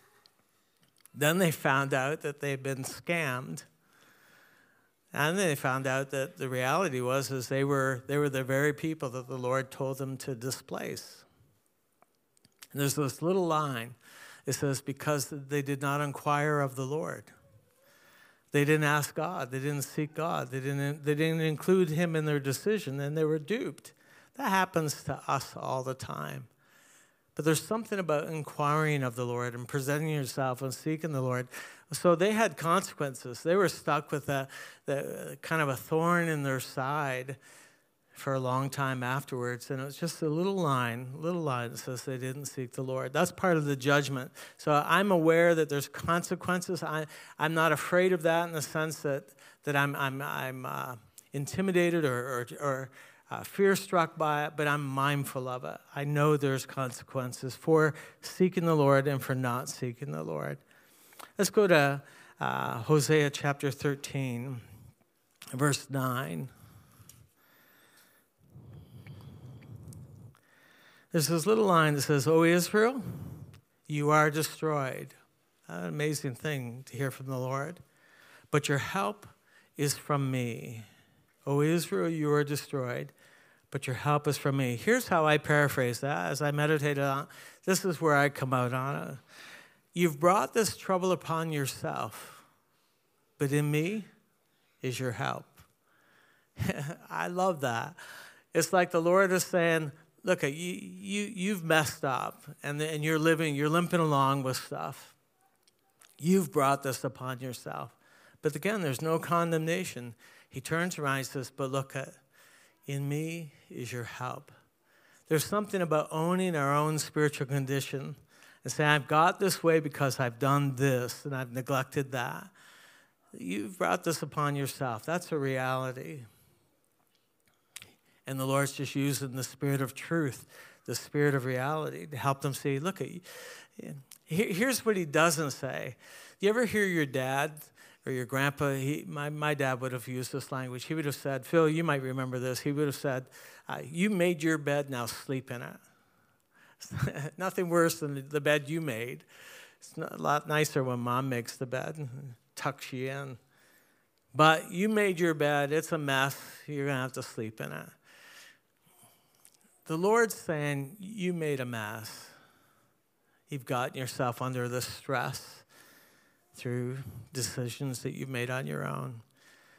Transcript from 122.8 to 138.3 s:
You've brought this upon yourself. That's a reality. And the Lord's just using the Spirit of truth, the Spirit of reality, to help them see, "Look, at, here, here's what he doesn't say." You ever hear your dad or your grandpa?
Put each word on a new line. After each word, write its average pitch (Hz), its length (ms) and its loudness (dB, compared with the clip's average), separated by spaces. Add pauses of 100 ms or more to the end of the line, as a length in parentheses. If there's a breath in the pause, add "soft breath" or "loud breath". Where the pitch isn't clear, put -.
You've 196 460 -6
brought 180 260 2
this 165 160 -2
upon 143 360 -2
yourself. 131 500 -4
That's 175 260 -4
a 160 60 -2
reality. 131 840 -4 (2000 loud breath)
And 135 120 -4
the 135 80 0
Lord's 135 260 2
just 139 220 -6
using 139 380 0
the 127 100 -6
Spirit 139 380 -2
of 127 140 -2
truth, 160 520 -4 (380 loud breath)
the 123 100 -6
Spirit 147 400 2
of 127 100 0
reality, 139 600 -4
to 147 100 -12
help 139 260 0
them 135 120 -2
see, 139 240 -2
"Look, 180 220 -4
at, - 80 -4 (1160 loud breath)
here, 180 220 0
here's 220 400 0
what 214 100 4
he 180 80 0
doesn't 156 460 4
say." 131 460 -6 (420 loud breath)
You 190 100 4
ever 233 160 4
hear 202 200 2
your 170 200 2
dad 135 480 -2 (540 loud breath)
or 131 60 -4
your 127 120 -2
grandpa? 139 500 0